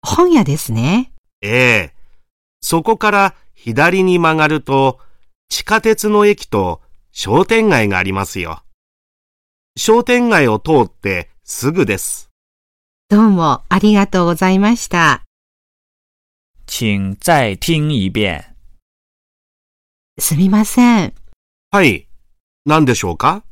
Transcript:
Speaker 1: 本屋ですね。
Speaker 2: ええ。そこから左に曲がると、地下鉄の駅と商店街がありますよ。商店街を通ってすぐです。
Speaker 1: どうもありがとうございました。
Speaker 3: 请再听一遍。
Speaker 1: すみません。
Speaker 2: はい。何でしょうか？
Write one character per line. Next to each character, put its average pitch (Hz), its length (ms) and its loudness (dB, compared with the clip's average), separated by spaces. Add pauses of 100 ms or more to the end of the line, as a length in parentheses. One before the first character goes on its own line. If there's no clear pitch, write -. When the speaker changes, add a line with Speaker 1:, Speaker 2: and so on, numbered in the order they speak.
Speaker 1:
本 349 320 0
屋 247 100 4
で 147 140 -2
す - 160 -8
ね。 165 400 -2 (280)
Speaker 2:
え 113 520 0
え。 - 0 - (680)
そ 165 220 -4
こ 220 140 0
か 214 140 -2
ら 196 240 0 (200)
左 165 480 0
に 180 160 2
曲 160 160 2
が 156 100 0
る 151 160 0
と、 135 380 0 (480)
地 - 160 -8
下 214 180 0
鉄 214 280 0
の 208 160 2
駅 208 200 0
と 90 360 -4 (320)
商 131 320 0
店 226 240 0
街 117 180 2
が 98 100 -2
あ 90 60 -2
り 95 80 -4
ま 98 140 -4
す - 160 -12
よ。 80 220 -12 (1120)
商 233 260 2
店 247 240 0
街 165 220 2
を 107 100 0
通 160 120 -4 (120)
っ - 60 -2
て 92 400 -8 (160)
す - 260 -6
ぐ 170 140 0
で 98 120 -2
す。 - 320 -10 (760)
Speaker 1:
ど 214 200 4
う - 20 4
も 165 400 0
あ 185 100 0
り 208 160 4
が 196 120 2
と 185 160 0
う - 20 2
ご 170 100 0
ざ 185 140 0
い 190 100 2
ま 214 160 2
し - 140 -10
た。 165 340 0 (1400)
Speaker 3:
请 98 540 -4
再 131 360 0
听 156 320 -2
一 104 220 -2
遍。 95 320 -4 (1800)
Speaker 1:
す - 160 -2
み 185 140 2
ま 208 160 2
せ 240 400 2
ん。 - 80 -10 (580)
Speaker 2:
は 196 120 2
い。 98 260 0 (560)
何 156 180 2
で 123 100 2
し - 120 -4
ょ 90 80 -4
う 82 40 -8
か？ 170 340 -2